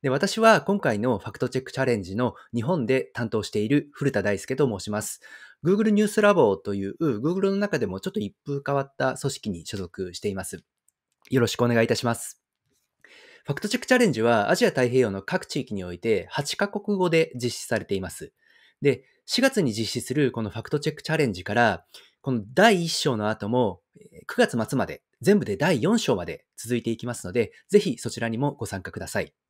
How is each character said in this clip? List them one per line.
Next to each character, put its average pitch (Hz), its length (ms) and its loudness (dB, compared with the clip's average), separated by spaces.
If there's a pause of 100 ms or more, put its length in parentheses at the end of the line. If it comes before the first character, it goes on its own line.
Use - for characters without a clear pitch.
で、 139 80 -2
私 143 320 0
は 220 220 6
今 202 180 0
回 110 180 0
の 113 200 0
フ - 80 -10
ァ 98 60 -12
ク - 60 -18
ト 127 120 0
チ - 80 -2
ェ - 20 0
ッ - 60 -16
ク - 60 -16
チ - 80 -6
ャ 135 40 2
レ 123 120 2
ン 101 60 -4
ジ 92 140 -8
の 123 180 0 (200)
日 117 80 0
本 139 240 0
で 127 260 0
担 120 160 -4
当 107 140 -2
し - 80 -8
て - 80 -2
い 107 100 0
る 143 240 2
古 139 180 -2
田 101 120 -2
大 101 160 0
輔 - 180 -6
と 147 100 2
申 104 160 -4
し - 80 -10
ま 104 120 -4
す。 - 180 -10 (420)
Google 202 280 2
ニ 208 120 4
ュ 214 40 4
ー - 20 0
ス 208 140 0
ラ 202 100 8
ボ 120 240 6
と - 160 -8
い 98 160 -4
う、 107 100 -8
Google 165 520 0
の 196 60 -2
中 202 220 -2
で 117 80 0
も 95 140 -6
ち - 80 -8
ょ - 20 -6
っ - 20 -20
と 220 80 -4
一 104 140 -6 (120)
風 143 180 -4
変 139 100 -2
わ 139 100 0
っ 139 120 -18
た 131 220 -2
組 139 120 -2
織 110 200 -8
に 85 160 -8
所 - 100 -10
属 90 380 -8
し - 60 -12
て 107 80 -4
い 98 60 -4
ま - 100 -6
す。 - 200 -14 (680)
よ 127 120 4
ろ 117 40 4
し - 100 -4
く 120 60 2
お 120 60 4
願 117 140 4
い - 20 6
い - 20 0
た 117 100 2
し 123 100 -4
ま 117 80 2
す。 - 260 -14 (1040)
フ - 80 -6
ァ - 20 0
ク - 80 -10
ト 208 60 -6
チ 247 80 -2
ェ - 20 0
ッ - 40 -4
ク - 40 -14
チ 254 80 4
ャ 254 40 6
レ 240 80 6
ン 165 60 2
ジ 110 100 0
は 113 280 4
ア 175 40 4
ジ 220 120 2
ア - 20 6
太 143 140 2
平 123 180 4
洋 117 100 4
の 98 120 -6
各 - 220 -4
地 - 180 -6
域 - 120 -8
に 98 80 -6
お 87 100 -8
い 85 60 -12
て 101 320 0
八 - 260 -6
カ 202 120 -2
国 202 300 -4
語 180 100 2
で 160 260 2
実 120 280 -4
施 - 40 -14
さ 113 120 -2
れ 95 60 -4
て 101 100 -4
い 95 60 -2
ま 90 100 -8
す。 - 220 -16 (500)
で、 139 220 2 (220)
四 - 140 -2
月 262 220 2
に 127 100 0
実 107 180 -4
施 123 120 -4
す - 100 -8
る 135 180 2
こ 117 120 -6
の 104 80 -4
フ 117 80 -10
ァ 113 40 -10
ク - 80 -10
ト 151 80 -2
チ 151 120 -4
ェ - 20 -12
ッ - 40 -12
ク - 60 -20
チ - 80 -8
ャ 160 60 0
レ 151 100 2
ン 110 60 -2
ジ 90 100 -8
か 107 120 -6
ら、 110 300 4 (360)
こ 135 120 -4
の 117 100 -2 (100)
第 185 320 4
一 165 80 -4
章 131 240 -2
の 107 140 -2
後 104 180 -6
も、 117 320 0 (180)
え - 220 -20
ー、 - 60 -20
九 - 100 -10
月 226 220 2 (100)
末 143 80 -2
ま 101 100 0
で、 - 160 -12 (200)
全 202 160 6
部 143 60 0
で 104 120 -4
第 143 260 0
四 214 160 2
章 131 180 0
ま 87 100 -6
で 80 180 -12 (120)
続 120 200 -4
い 113 60 -2
て 117 80 -4
い 113 60 -2
き 123 100 -12
ま 120 80 -6
す - 120 -12
の 90 60 -8
で、 113 200 0 (160)
ぜ 202 120 6
ひ 165 180 -4
そ 113 120 -8
ち - 100 -8
ら 117 80 -2
に 113 80 -4
も 139 160 -2
ご - 140 -10
参 95 160 -8
加 90 100 -12
く - 80 -12
だ 90 80 -10
さ 104 140 -4
い。 78 120 -10 (160)